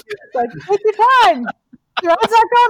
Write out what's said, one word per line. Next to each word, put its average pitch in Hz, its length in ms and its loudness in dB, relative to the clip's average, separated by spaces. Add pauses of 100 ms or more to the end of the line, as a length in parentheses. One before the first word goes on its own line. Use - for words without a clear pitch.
It's - 280 -16
like, 240 160 -4 (180)
"Take 392 160 -2
your 427 100 -2 (300)
time. 285 200 0 (580)
The 349 60 -4
ride's 403 220 0
not 453 160 2 (240)